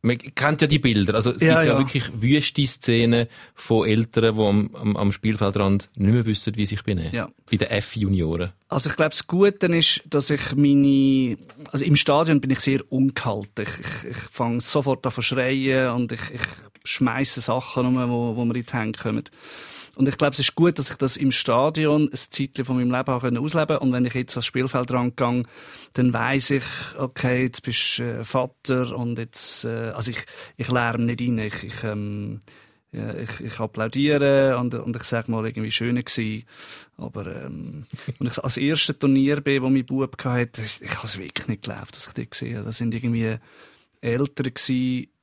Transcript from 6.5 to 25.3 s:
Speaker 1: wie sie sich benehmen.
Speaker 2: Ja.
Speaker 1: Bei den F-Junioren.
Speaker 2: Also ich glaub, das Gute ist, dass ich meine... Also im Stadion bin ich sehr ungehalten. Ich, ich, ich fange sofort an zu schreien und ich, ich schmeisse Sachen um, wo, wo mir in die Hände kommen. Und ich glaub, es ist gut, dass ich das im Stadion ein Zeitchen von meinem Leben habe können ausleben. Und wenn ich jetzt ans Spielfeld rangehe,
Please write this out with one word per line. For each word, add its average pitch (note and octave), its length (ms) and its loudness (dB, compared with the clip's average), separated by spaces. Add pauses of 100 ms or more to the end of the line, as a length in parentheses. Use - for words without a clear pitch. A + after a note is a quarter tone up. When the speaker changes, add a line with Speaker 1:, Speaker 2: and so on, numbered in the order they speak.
Speaker 1:
wie G#2 80 0
sie G2 100 -2
sich - 100 -8
benehmen. E2 280 -2
Speaker 2:
Ja. A#2 160 -4 (220)
Speaker 1:
Bei A2 80 2
den - 100 2
F-Junioren. F#2 840 0 (160)
Speaker 2:
Also C#3+ 200 -2
ich - 80 -4
glaub, D#3 140 2
das - 160 -2
Gute G3 400 2
ist, E3 420 2
dass C#3+ 220 0
ich C#3+ 240 -2
meine... C3+ 840 4 (340)
Also C#3 140 -2
im D3 120 6
Stadion D3+ 440 4
bin C3 100 -4
ich C3+ 100 0
sehr C3+ 200 0 (100)
ungehalten. A2+ 760 -2
Ich, - 140 -10
ich, - 320 -10
ich - 40 -10
fange A#2+ 460 -4
sofort C3+ 420 0
an B2 80 0
zu - 80 -4
schreien C3 680 2
und A#2+ 220 -2
ich, - 200 -8
ich A#2+ 80 -10 (440)
schmeisse B2+ 580 0
Sachen B2 420 -2
um, B2+ 120 2
wo, A#2+ 400 0
wo A#2+ 100 -2
mir A#2+ 100 0
in A#2+ 80 -4
die - 80 -10
Hände A2 260 -4
kommen. A2+ 260 -4 (720)
Und C3+ 120 4
ich C#3 80 -2
glaub, C#3+ 160 2
es - 60 -6
ist - 160 0
gut, E3+ 240 4
dass C#3 120 -2
ich - 60 -10
das C3+ 200 0
im C3+ 160 2
Stadion D3+ 720 2
ein C3 120 -2
Zeitchen - 480 -4
von B2+ 120 -2
meinem B2 160 2
Leben C3 160 0
habe B2+ 120 0
können B2 180 0
ausleben. D3+ 400 0
Und C3 140 2
wenn B2 120 2
ich A#2+ 100 -2
jetzt B2 200 -4
ans A#2+ 120 -2
Spielfeld B2+ 460 -2
rangehe, B2 500 0 (520)